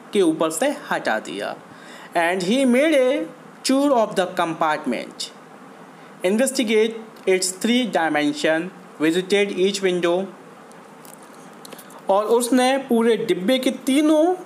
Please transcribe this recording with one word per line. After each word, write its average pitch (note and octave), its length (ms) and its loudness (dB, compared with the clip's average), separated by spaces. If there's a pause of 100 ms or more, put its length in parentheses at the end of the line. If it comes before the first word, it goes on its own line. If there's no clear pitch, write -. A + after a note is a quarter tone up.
(120)
के G3+ 100 2
ऊपर D#3+ 280 2
से C4+ 260 -2 (140)
हटा C#3 280 -2
दिया। G2 380 -8 (600)
"And F3 280 2
he B3+ 220 2
made C4+ 280 4
a C4+ 300 2 (460)
tour C#4 220 2
of G#3+ 240 2
the F#3 100 0 (140)
compartment, D3+ 920 -4 (920)
investigate A3 680 2 (380)
its F#3 340 0
three A#3+ 300 2
dimension, D#3+ 760 0 (340)
visited F#3 560 0
each F#3+ 260 0
window," F3+ 400 0 (1900)
और G3+ 140 2
उसने B3 540 2
पूरे A#3 380 2
डिब्बे F3+ 420 0
की B3+ 120 0
तीनों D4+ 640 2 (120)